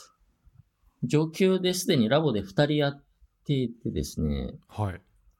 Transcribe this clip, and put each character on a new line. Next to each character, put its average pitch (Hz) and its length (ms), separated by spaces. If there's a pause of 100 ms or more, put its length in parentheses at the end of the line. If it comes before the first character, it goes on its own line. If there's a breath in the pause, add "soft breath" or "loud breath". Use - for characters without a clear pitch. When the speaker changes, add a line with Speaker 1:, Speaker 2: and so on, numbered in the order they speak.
(1040 loud breath)
Speaker 1:
上 147 280
級 185 300
で 180 140
す 180 120
で 165 120
に 110 100
ラ 135 120
ボ 151 120
で 104 80
二 147 260
人 151 100
や 147 120
っ 143 160 (420)
て 151 60
い 131 180
て - 200
で 76 140
す - 180
ね。 71 320 (140)
Speaker 2:
は 104 240
い。 87 80 (400)